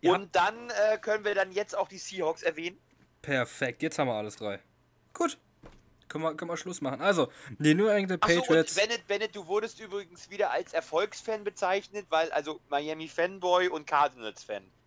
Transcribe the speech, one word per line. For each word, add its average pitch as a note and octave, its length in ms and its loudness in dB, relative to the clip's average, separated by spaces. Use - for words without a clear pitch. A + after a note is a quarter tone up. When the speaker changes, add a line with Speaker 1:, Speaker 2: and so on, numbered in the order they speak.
Speaker 1:
ihr E3+ 100 6
Speaker 2:
Und F#3 120 4
Speaker 1:
habt F#3 120 -8
Speaker 2:
dann, A3 360 2
äh, G#3+ 280 2
können G#3+ 260 -2
wir G#3 120 0
dann F#3+ 160 0
jetzt G3+ 240 -2
auch G3 100 0
die F#3+ 120 -16
Seahawks D#3+ 440 -4
erwähnen. E3 340 -4
Speaker 1:
Perfekt, B2+ 600 -2
jetzt D#3+ 160 -2
haben C3+ 80 2
wir A#2 60 0
alles G#2+ 200 -6
drei. G2+ 240 -6
Gut. - 260 -2
Können D#3 160 -6
wir, D#3 120 -2
können E3+ 140 -8
wir E3 60 -4
Schluss F3 240 -10
machen. C3 200 -4
Also, F3 320 4
die D3+ 160 6
New G#3 140 4
England G3 340 2
Speaker 2:
Ach D#3+ 60 6
so, E3+ 80 6
und F3 100 4
Speaker 1:
Patriots. D#3+ 280 4
Speaker 2:
Bennett, A3 340 0
Bennett, G3+ 260 -2
du G3 120 -12
wurdest G#3 340 -4
übrigens F#3 500 -12
wieder G3+ 200 0
als C#3+ 240 -4
Erfolgsfan G3+ 720 -2
bezeichnet, G3+ 640 -4
weil, D#3+ 220 2
also, D3+ 360 -4
Miami-Fanboy F3 1000 0
und D#3 180 -6
Cardinals-Fan A#2+ 760 0